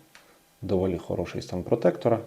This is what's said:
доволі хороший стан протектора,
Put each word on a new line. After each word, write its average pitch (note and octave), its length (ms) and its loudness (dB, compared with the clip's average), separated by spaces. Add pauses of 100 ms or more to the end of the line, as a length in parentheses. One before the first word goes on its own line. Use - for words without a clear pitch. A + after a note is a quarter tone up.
(600)
доволі F#2+ 360 2
хороший F2+ 440 -4
стан F2+ 220 -6
протектора, A#2 640 2